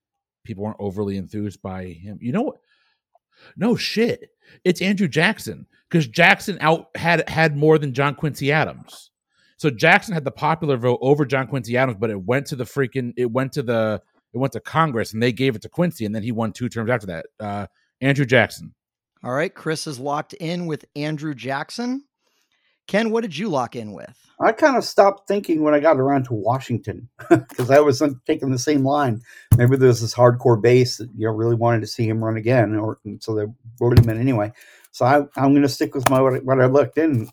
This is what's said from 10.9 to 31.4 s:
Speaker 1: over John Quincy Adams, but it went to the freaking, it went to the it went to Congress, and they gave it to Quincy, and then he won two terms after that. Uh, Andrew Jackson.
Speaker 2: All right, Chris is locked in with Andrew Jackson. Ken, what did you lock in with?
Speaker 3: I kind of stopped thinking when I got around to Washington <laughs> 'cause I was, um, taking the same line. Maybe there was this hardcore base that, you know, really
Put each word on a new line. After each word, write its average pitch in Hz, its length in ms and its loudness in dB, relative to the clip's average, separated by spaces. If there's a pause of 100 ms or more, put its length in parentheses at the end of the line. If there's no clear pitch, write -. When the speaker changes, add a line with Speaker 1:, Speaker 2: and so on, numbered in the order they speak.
Speaker 1:
over 143 220 4
John 131 220 -2
Quincy 120 300 -4
Adams, 123 240 0
but 113 100 -2
it 98 120 -6
went 123 260 0
to 147 80 -8
the 123 80 -6
freaking, 123 520 -4
it 123 140 -2
went 127 220 -4
to 151 100 -4
the 110 400 -2 (300)
it 113 60 -8
went 131 160 -2
to 104 60 -10
Congress, 143 520 -2
and 110 100 -4
they 123 100 2
gave 127 240 -2
it 101 60 -16
to 110 60 -16
Quincy, 170 360 -2
and 104 100 -4
then 110 80 -6
he 120 100 -4
won 110 200 -4
two 123 160 -6
terms 113 220 -4
after 110 180 -2
that. 82 180 -8 (120)
Uh, 101 280 -8 (340)
Andrew 139 260 0
Jackson. 113 480 0 (480)
Speaker 2:
All 120 100 -8
right, 156 220 -4
Chris - 320 -6
is 143 120 -10
locked 143 360 -6
in 175 320 -8
with 156 180 -8 (120)
Andrew 151 380 -6
Jackson. 156 720 -8 (800)
Ken, 220 240 0
what 226 100 0
did 196 160 -8
you 208 120 -6
lock 135 280 -4
in 107 160 -12
with? - 240 -16 (240)
Speaker 3:
I 185 120 2
kind 277 240 2
of 202 80 -2
stopped - 440 2
thinking 196 340 0
when 151 120 4
I 147 60 4
got 147 200 4
around 135 240 2
to 123 100 -6
Washington 110 720 -4 (100)
<laughs> - 100 -10
'cause - 420 2
I 135 100 8
was, 143 220 4
um, 143 240 -2
taking 147 240 -2
the 131 80 -2
same 139 260 0
line. 135 360 0 (360)
Maybe 123 200 6
there 131 120 8
was 117 120 4
this 113 140 -6
hardcore 123 460 6
base 123 360 4
that, 117 180 -10
you 107 120 -2
know, 110 60 0
really 113 220 0